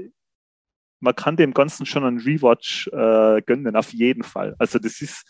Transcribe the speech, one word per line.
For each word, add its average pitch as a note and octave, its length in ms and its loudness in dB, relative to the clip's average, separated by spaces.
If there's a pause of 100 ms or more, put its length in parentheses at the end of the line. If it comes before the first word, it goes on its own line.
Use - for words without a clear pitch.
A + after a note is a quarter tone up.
(1000)
man B2 160 0
kann D#3+ 220 -4
dem D3 160 4
Ganzen C#3+ 320 0
schon C#3+ 180 -4
einen B2 160 0
Rewatch, B2+ 680 0
äh, A2 560 4
gönnen, B2 320 -2
auf A2+ 180 0
jeden A#2+ 300 0
Fall. G2+ 360 -8
Also - 200 0
das - 220 -8
ist - 280 -14